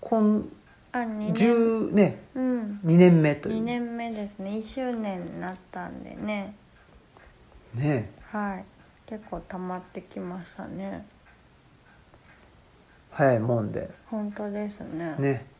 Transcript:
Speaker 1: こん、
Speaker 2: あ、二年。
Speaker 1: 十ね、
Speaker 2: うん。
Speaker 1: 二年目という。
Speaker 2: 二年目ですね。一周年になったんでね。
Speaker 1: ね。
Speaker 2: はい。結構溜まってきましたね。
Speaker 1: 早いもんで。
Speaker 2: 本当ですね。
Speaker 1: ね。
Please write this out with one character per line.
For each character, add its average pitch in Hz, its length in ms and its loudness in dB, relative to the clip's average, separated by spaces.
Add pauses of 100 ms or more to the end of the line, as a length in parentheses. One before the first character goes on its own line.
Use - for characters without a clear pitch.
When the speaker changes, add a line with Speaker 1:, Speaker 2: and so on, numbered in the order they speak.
Speaker 1:
こ - 180 0
ん、 214 300 4 (420)
Speaker 2:
あ、 247 120 -4
二 214 240 -6
年。 180 80 0
Speaker 1:
十 226 560 4
ね、 180 260 4 (160)
Speaker 2:
う 262 60 -6
ん。 233 440 -2
Speaker 1:
二 165 140 6
年 175 240 10
目 151 140 4
と 147 120 -8
い 214 40 -2
う。 220 40 -2
Speaker 2:
二 220 60 -2
年 240 340 -4
目 233 160 -6
で 208 160 -6
す 202 120 -16
ね。 196 180 -6
一 220 100 -8
周 254 240 -4
年 202 320 -4
に 170 160 -10
な 180 140 -8
っ - 20 -12 (160)
た 180 160 -10
ん - 160 -14
で - 120 -14
ね。 208 400 -6 (1200)
Speaker 1:
ね。 127 340 0 (220)
Speaker 2:
は 202 240 -4
い。 185 100 -12 (400)
結 214 240 -12
構 175 120 -8
溜 - 180 -12
ま 185 180 -6
っ 180 40 -10
て 180 200 -14
き - 180 -14
ま 180 240 -10
し 170 40 -18 (100)
た 190 80 -10
ね。 196 400 -10 (2000)
Speaker 1:
早 139 220 4
い 113 60 2
も 117 220 2
ん 107 100 -4
で。 - 180 -6 (200)
Speaker 2:
本 214 220 -6
当 208 180 -8
で 208 200 -6
す 208 120 -18
ね。 320 380 -8
Speaker 1:
ね。 139 260 0 (140)